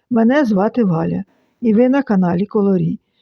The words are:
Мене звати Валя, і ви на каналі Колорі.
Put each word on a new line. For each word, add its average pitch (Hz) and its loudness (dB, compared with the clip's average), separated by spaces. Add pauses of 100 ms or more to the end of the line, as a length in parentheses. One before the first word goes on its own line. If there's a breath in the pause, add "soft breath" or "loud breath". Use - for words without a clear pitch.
(100)
Мене 240 2
звати 220 0
Валя, 175 -2 (360)
і 214 0
ви 247 4
на 277 0
каналі 185 0
Колорі. 190 -2 (240)